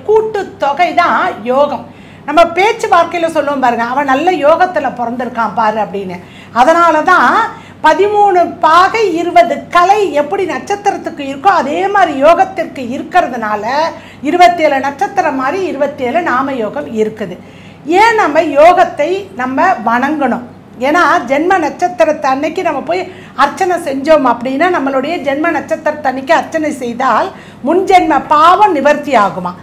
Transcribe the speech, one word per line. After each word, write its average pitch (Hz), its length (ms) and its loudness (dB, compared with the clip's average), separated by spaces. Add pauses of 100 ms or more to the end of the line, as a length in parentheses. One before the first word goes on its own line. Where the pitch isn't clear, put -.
கூட்டு 427 340 0 (220)
தொகை 294 260 0 (120)
தான் 285 200 2 (300)
யோகம். 254 340 0 (440)
நம்ம 311 120 4 (160)
பேச்சு 440 380 0
வார்த்தையில 339 400 0
சொல்லுவோம் 285 300 -2
பாருங்க, 233 280 0
"அவன் 285 200 -2
நல்ல 294 140 0 (200)
யோகத்துல 330 420 2 (120)
பிறந்திருக்கான் 233 580 -6
பாரு" 220 240 0
அப்படின்னு. 185 340 -8 (440)
அதனால 330 340 6 (160)
தான் 285 180 4 (560)
பதிமூணு 403 560 4 (220)
பாகை 370 380 4 (160)
இருபது 339 380 2 (180)
கலை 359 240 4 (220)
எப்படி 370 320 -2
நட்சத்திரத்துக்கு 330 800 -6
இருக்கோ 285 180 0 (100)
அதே 294 220 -2 (140)
மாதிரி 349 180 2 (100)
யோகத்திற்கு 320 600 2 (100)
இருக்கிறதுனால 226 720 -2 (640)
இருபத்தேழு 339 560 2
நட்சத்திரம் 330 560 -4
மாதிரி 294 180 -4 (120)
இருபத்தேழு 277 480 -4 (100)
நாம 269 320 -2
யோகம் 220 260 -8 (140)
இருக்குது. 214 340 -6 (640)
ஏன் 440 220 4
நம்ம 311 200 -2 (200)
யோகத்தை 339 480 4 (320)
நம்ம 269 260 -2 (220)
வணங்கணும்? 269 560 -2 (420)
ஏன்னா 339 160 2 (280)
ஜென்ம 349 360 2
நட்சத்திரத்தை 311 680 0
அன்னைக்கு 320 340 -4
நம்ம 269 200 -4
போய் 359 140 -2 (420)
அர்ச்சனை 359 320 -2 (100)
செஞ்சோம் 277 460 0
அப்படின்னா, 262 440 -2
நம்மளுடைய 269 380 -2 (140)
ஜென்ம 311 300 -2
நட்சத்திரத்தை 302 540 -4
அன்னைக்கு 269 280 0
அர்ச்சனை 311 320 -4 (100)
செய்தால் 254 460 -2 (400)
முன்ஜென்ம 349 520 4 (140)
பாவம் 359 440 4
நிவர்த்தி 294 360 0 (100)
ஆகுமா. 180 380 -6